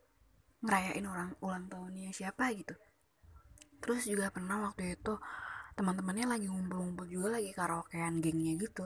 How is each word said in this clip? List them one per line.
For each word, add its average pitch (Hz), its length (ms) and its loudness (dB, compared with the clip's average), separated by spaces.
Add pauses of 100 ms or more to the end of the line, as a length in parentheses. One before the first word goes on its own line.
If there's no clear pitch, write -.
(600)
ngerayain 196 480 2
orang 185 320 -4
ulang 185 320 -4
tahunnya 185 400 -8
siapa 202 400 0
gitu. 185 240 -6 (1040)
Terus 240 320 2
juga 202 160 2
pernah 190 400 -2
waktu 180 320 -2
itu 214 160 0 (640)
teman-temannya 190 480 2
lagi 214 240 2
ngumpul-ngumpul 180 560 -2
juga, 190 320 2
lagi 196 160 -2
karaokean 170 640 0
gengnya 160 400 4
gitu. 202 260 -4